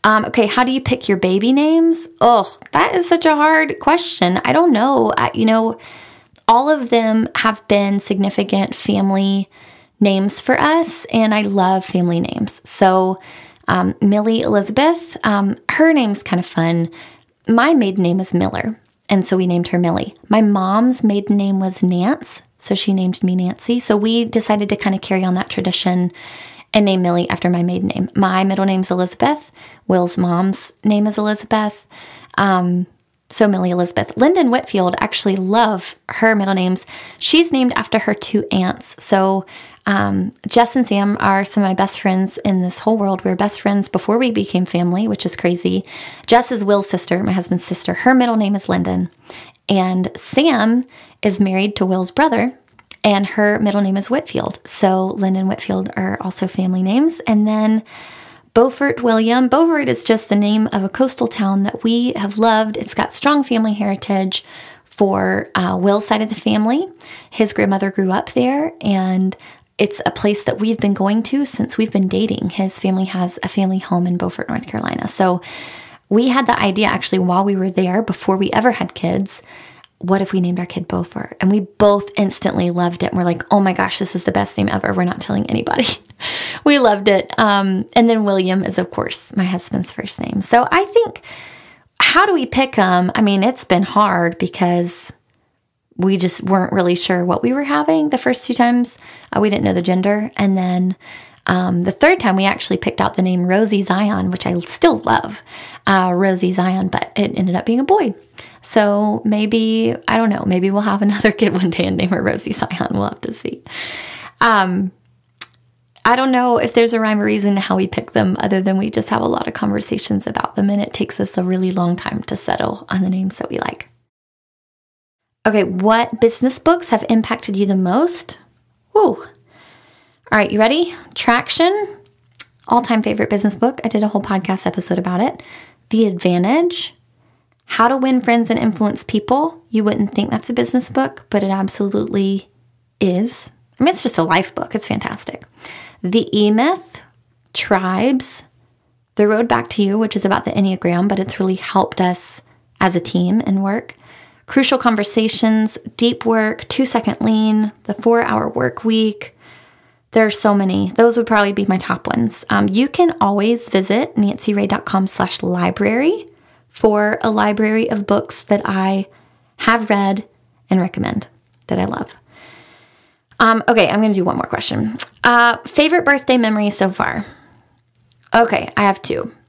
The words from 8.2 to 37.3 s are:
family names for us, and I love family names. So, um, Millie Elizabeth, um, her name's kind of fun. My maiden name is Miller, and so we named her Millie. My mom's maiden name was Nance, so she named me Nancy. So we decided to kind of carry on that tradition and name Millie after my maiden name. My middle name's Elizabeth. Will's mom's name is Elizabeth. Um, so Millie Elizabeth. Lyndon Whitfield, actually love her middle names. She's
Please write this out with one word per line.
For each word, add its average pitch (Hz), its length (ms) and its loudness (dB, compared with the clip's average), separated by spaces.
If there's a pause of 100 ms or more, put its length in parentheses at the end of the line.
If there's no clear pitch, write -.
family 196 760 0 (520)
names 196 420 2
for - 180 0
us, 330 460 0
and 220 300 2
I 214 80 0
love 190 420 2
family 175 340 0
names. - 440 -6
So, 185 580 2 (460)
um, 180 340 0
Millie 208 400 2
Elizabeth, 262 840 0
um, 202 320 0 (140)
her 320 240 4
name's 220 300 0
kind 180 160 0
of 175 80 -4
fun. 165 420 0 (580)
My 247 280 4
maiden 202 260 2
name 175 180 2
is 185 140 -4
Miller, 190 480 -2 (260)
and 190 180 2
so 185 120 0
we 185 80 2
named 175 220 0
her 180 100 -2
Millie. 175 380 -2 (120)
My 220 140 4
mom's 208 600 2
maiden 202 340 0
name 196 220 0
was 190 240 -2
Nance, 180 580 -2 (160)
so - 160 -4
she 196 180 -2
named 185 300 0
me 185 140 0
Nancy. 185 440 -2
So 226 160 0
we 226 300 0
decided 214 440 0
to 208 60 0
kind 196 200 -2
of 196 60 -6
carry 185 220 0
on 185 120 0
that 190 160 -4
tradition 180 600 -2 (600)
and 208 120 4
name 190 160 2
Millie 175 280 0
after - 200 -2
my 175 140 0
maiden 180 260 -2
name. 190 260 -4
My 190 280 2
middle 190 220 0
name's 190 260 0
Elizabeth. 208 600 -2 (360)
Will's 180 300 2
mom's 180 540 -2 (120)
name 208 220 2
is 208 120 -2
Elizabeth. 214 680 -2 (520)
Um, 180 500 2 (420)
so - 180 2
Millie 185 240 0
Elizabeth. 175 440 -2
Lyndon 294 360 4
Whitfield, 185 480 0
actually 208 360 0
love 196 600 0 (140)
her 220 260 2
middle 196 180 0
names. 185 320 0 (320)
She's 339 340 4